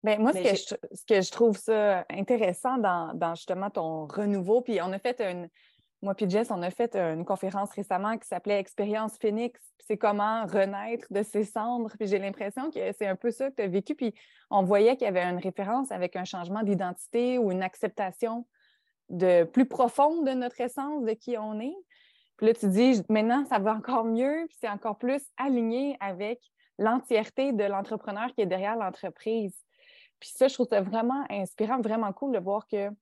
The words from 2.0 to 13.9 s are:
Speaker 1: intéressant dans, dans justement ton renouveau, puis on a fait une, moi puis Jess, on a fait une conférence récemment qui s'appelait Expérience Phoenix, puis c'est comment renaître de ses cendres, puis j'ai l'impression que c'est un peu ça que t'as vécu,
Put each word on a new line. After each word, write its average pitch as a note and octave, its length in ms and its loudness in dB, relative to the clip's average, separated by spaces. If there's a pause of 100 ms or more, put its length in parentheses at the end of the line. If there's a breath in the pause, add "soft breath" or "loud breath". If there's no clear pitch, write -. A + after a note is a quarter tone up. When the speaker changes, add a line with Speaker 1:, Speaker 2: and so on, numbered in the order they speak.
Speaker 1:
intéressant A3 680 0
dans, F3 360 0
dans E3 220 -2
justement F#3+ 340 -6
ton D#3+ 380 -6
renouveau, G3+ 520 2
puis A3+ 220 -2
on F#3 100 -4
a G3 60 -6
fait B3 220 -4
une, F3+ 280 -4 (520 soft breath)
moi G3 160 -2
puis G3+ 120 0
Jess, G#3 220 0
on F#3+ 120 -2
a F3+ 100 -2
fait A#3 240 -2
une E3+ 280 0
conférence G3 460 -4
récemment G3+ 480 -4
qui - 80 -16
s'appelait G3+ 320 -2
Expérience G#3 600 -4
Phoenix, A3+ 400 -2 (180)
puis - 80 -20
c'est G#3 120 -2
comment G#3+ 480 0
renaître G3 640 -2
de G3+ 100 0
ses G#3 220 -2
cendres, A3+ 520 -4
puis G#3 120 -4
j'ai G3 100 2
l'impression G3+ 540 -6
que F#3+ 260 -4
c'est G#3+ 80 -2
un F#3+ 80 0
peu A#3+ 160 -2
ça C4+ 200 -4
que C4+ 40 -20
t'as G3+ 140 -2
vécu, F#3+ 260 -2